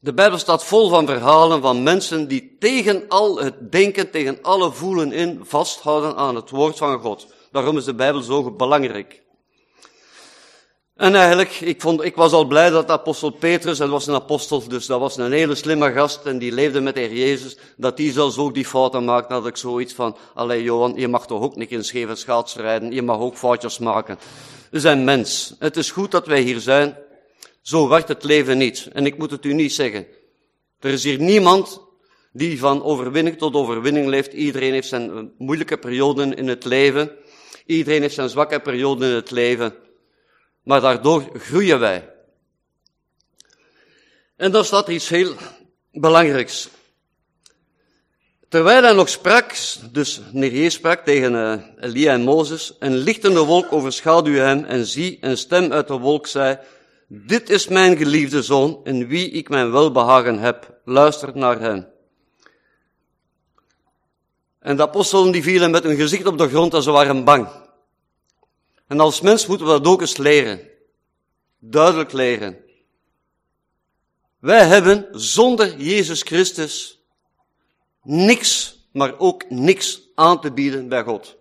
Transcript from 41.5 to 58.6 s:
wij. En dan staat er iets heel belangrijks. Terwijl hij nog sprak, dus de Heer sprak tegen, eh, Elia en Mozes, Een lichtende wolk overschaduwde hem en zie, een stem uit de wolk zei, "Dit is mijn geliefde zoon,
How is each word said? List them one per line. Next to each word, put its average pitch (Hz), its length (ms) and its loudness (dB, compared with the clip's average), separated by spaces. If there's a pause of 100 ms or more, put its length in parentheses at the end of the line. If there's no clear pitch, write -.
wij. 95 340 -2 (2250)
En 190 160 -2
dan 214 120 4
staat 202 240 0
er 170 60 -4
iets 160 140 -8
heel 170 260 0 (580)
belangrijks. 156 760 2 (1800)
Terwijl 185 340 4
hij 233 100 8
nog 185 160 4
sprak, 233 460 0 (380)
dus 139 280 -6 (120)
de 135 140 -2
Heer 139 240 0
sprak 170 340 -2
tegen, 131 300 2
eh, 110 500 -6
Elia 135 280 2
en 120 100 2
Mozes, 151 560 -2
Een 135 180 -2
lichtende 180 480 2
wolk 175 280 2
overschaduwde 151 680 2
hem 139 240 0
en 123 220 -4
zie, 165 340 -8
een 131 160 -4
stem 175 360 0
uit 147 160 -2
de 139 100 -6
wolk 143 280 0
zei, 135 320 -2 (480)
"Dit 151 440 -4
is 196 180 2
mijn 185 280 6
geliefde 147 460 0
zoon, 139 420 0